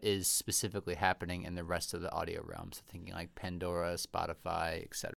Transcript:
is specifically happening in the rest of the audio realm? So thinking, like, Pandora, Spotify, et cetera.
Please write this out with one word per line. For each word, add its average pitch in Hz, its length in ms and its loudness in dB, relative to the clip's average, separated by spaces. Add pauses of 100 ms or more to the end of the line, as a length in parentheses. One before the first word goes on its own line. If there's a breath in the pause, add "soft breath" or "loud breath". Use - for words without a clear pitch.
is 98 240 4
specifically 98 640 2
happening 90 480 2
in 85 140 -4
the 87 80 -2
rest 87 320 0
of 85 60 -4
the 90 120 -2
audio 82 320 -2
realm? 82 260 -8
So - 160 -12
thinking, 90 280 -10
like, 85 180 -6
Pandora, 87 640 0
Spotify, 82 880 -2
et - 120 -12
cetera. - 240 -4